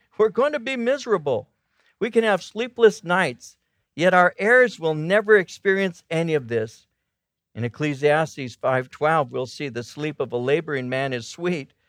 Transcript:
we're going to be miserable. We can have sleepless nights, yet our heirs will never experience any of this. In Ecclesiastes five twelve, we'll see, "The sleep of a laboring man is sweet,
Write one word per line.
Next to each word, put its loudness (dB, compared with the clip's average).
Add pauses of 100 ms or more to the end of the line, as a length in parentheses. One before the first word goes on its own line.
(180)
we're 4
going 0
to -4
be -6
miserable. -2 (500)
We -2
can 2
have 2
sleepless 2
nights, -2 (380)
yet 2
our 6
heirs 2
will -2
never 2
experience -2
any -2
of -2
this. -6 (640)
In -6
Ecclesiastes -2
five -2
twelve, 0
we'll -6
see, -10
"The -8
sleep -8
of -4
a -4
laboring -2
man -4
is -8
sweet, -8 (160)